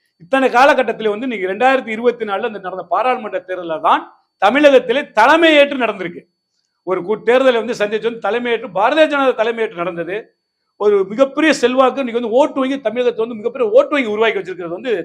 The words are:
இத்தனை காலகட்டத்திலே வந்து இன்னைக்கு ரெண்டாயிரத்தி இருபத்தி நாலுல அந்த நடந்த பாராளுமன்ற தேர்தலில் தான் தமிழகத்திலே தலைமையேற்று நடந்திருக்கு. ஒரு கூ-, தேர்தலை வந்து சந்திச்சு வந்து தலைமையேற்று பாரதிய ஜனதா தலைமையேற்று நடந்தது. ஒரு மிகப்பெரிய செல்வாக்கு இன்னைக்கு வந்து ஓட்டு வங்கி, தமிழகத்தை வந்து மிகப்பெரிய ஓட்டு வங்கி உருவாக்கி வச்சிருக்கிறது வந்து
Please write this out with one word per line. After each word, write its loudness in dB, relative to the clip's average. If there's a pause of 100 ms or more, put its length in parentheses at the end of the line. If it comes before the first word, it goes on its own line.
(180)
இத்தனை 0
காலகட்டத்திலே 2
வந்து -6
இன்னைக்கு -4
ரெண்டாயிரத்தி 0
இருபத்தி -2
நாலுல -6
அந்த -12
நடந்த -10
பாராளுமன்ற -2
தேர்தலில் -6
தான் 2 (400)
தமிழகத்திலே 4 (100)
தலைமையேற்று 4
நடந்திருக்கு. -6 (680)
ஒரு -2
கூ-, -4
தேர்தலை 4
வந்து -6
சந்திச்சு -2
வந்து -8
தலைமையேற்று -4
பாரதிய 2
ஜனதா 0
தலைமையேற்று -4
நடந்தது. -6 (640)
ஒரு 2
மிகப்பெரிய 0
செல்வாக்கு 2
இன்னைக்கு -4
வந்து -2
ஓட்டு 0
வங்கி, -4
தமிழகத்தை -2
வந்து -8
மிகப்பெரிய -4
ஓட்டு 4
வங்கி -2
உருவாக்கி 0
வச்சிருக்கிறது -10
வந்து -6 (120)